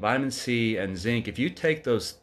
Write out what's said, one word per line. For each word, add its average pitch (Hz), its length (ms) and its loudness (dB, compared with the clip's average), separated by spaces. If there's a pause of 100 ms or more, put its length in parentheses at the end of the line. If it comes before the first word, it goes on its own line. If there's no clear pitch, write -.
vitamin 131 300 2
C, 117 460 0
and 95 200 -2
zinc, 110 300 0
if 107 140 -6
you 170 100 2
take 156 320 0
those, 113 400 0